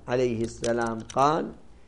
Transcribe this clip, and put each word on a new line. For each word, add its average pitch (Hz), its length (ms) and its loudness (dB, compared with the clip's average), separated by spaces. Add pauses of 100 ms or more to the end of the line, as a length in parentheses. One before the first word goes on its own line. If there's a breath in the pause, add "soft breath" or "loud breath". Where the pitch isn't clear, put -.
عليه 123 360 2
السلام 117 560 -2 (140)
قال: 151 380 4 (360 soft breath)